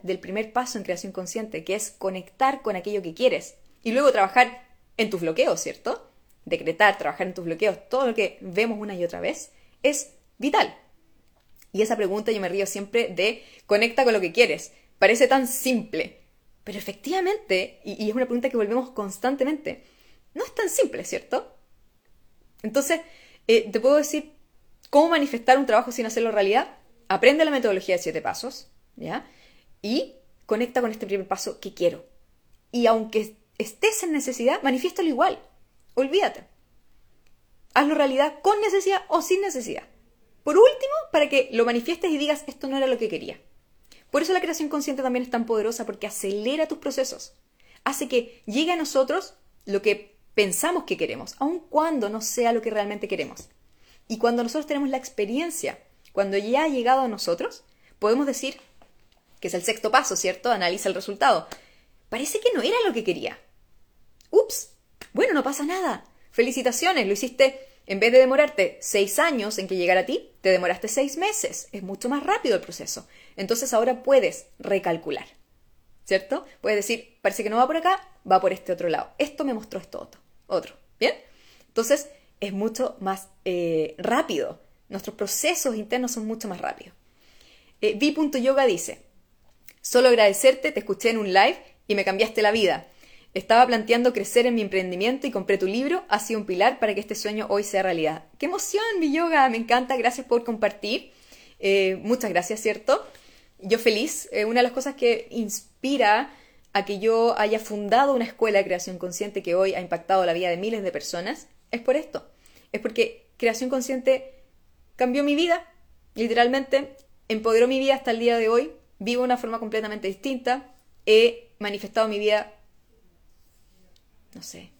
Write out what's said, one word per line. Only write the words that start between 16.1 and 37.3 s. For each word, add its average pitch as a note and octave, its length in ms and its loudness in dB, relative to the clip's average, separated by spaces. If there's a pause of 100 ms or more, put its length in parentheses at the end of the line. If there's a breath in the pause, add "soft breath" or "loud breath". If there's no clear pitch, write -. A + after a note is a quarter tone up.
pero G3+ 140 -12
efectivamente, F4 1040 -4
y, G3+ 200 -8
y G#3 60 0
es G#3+ 60 -4
una B3+ 100 0
pregunta B3 240 -2
que B3 80 -2
volvemos A#3 340 0
constantemente, C4+ 920 -4 (500 soft breath)
no E4+ 100 -6
es - 100 -10
tan G#4+ 160 -4
simple, - 340 -2
¿cierto? - 540 -8 (1040)
Entonces, C#4 400 0 (460 loud breath)
eh, A3 240 4
te A3 80 -2
puedo C4 160 6
decir D4+ 380 0 (560)
cómo D#4 200 6
manifestar C#4 480 4
un C#4 80 0
trabajo A#3+ 260 2
sin A#3 140 -4
hacerlo A3+ 260 -2
realidad. G#3+ 460 0 (320)
Aprende C4 340 6
la D#4 80 4
metodología G3+ 440 0
de E3+ 80 -4
siete E3+ 180 -4
pasos, - 480 -8 (260)
¿ya? - 320 -10 (540 soft breath)
Y C4 340 -4 (300)
conecta A#3+ 360 0
con A#3 100 0
este A3 160 -10
primer F#3+ 200 -4
paso - 320 -6
que F#3+ 140 -14
quiero. E3 320 0 (640)
Y A#3+ 140 0
aunque A3 500 2 (220)
estés G#4+ 460 -2
en E4+ 80 -2
necesidad, C4+ 500 0
manifiéstalo C#4 460 0
igual. D4+ 340 0 (540)
Olvídate. C#4 480 0 (1300)